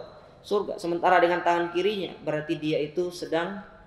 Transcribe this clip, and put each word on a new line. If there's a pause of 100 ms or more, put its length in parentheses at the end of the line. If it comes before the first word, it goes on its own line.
(380)
surga.
Sementara
dengan
tangan
kirinya
berarti
dia
itu
sedang (280)